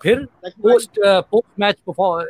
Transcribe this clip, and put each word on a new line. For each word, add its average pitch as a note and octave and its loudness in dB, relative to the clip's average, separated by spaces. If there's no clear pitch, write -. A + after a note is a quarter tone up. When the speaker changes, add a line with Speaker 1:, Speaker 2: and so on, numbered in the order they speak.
Speaker 1:
फिर G3+ 2
Speaker 2:
Thank C#4 -6
you, F#3+ -16
भाई। A#3 4
Speaker 1:
post, A#3 0
अ, G3 2
post - -4
match G3+ 0
परफॉर्म E3+ -4